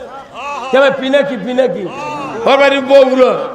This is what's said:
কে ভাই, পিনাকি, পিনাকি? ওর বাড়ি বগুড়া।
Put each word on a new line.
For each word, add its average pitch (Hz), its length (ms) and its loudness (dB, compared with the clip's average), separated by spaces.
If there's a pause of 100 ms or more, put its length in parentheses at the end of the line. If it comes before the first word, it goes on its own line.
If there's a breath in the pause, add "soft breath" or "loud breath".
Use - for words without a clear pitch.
(720)
কে 247 80 2
ভাই, 269 120 4 (100)
পিনাকি, 269 360 0
পিনাকি? 208 520 -4 (560)
ওর 262 120 4
বাড়ি 277 220 4
বগুড়া। 262 540 4 (220)